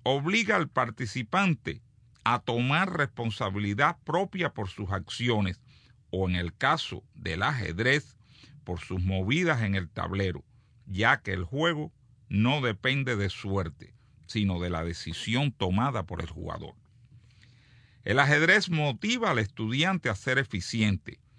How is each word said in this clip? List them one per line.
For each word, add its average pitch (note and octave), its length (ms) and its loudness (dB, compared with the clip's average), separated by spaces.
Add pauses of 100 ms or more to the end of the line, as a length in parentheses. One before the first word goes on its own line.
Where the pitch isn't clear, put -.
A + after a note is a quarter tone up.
obliga F#3 520 2
al E3 140 0
participante B2+ 1120 0 (420)
a A#2+ 160 4
tomar C#3+ 560 0
responsabilidad A2+ 1080 0
propia F3 480 0
por G2 160 -6
sus G2 240 -8
acciones, G2+ 640 0 (520)
o F#2 180 0
en F2+ 80 0
el F2 180 -4
caso C#3 480 -2 (100)
del E2+ 300 -4
ajedrez, A#2+ 720 0 (480)
por E2+ 160 -6
sus F#2 240 -4
movidas A#2 600 0
en G2 120 0
el F2+ 140 -4
tablero, F2 560 -4 (400)
ya A2 360 2
que G2 120 -6
el F2+ 100 -4
juego D3+ 480 -2 (380)
no B2 320 2
depende B2+ 560 0
de G2 120 0
suerte, F#2+ 640 -6 (320)
sino G2 340 0
de F2 120 -4
la E2 120 -2
decisión G#2+ 680 -4
tomada G2+ 560 -2
por E2+ 140 -8
el D#2+ 80 -8
jugador. D#2 440 -10 (1300)
El A#2 160 0
ajedrez D#3+ 500 6
motiva F3 600 0
al C3+ 80 2
estudiante B2+ 720 0
a G2+ 60 0
ser C3 240 0
eficiente, G#2 800 -2 (200)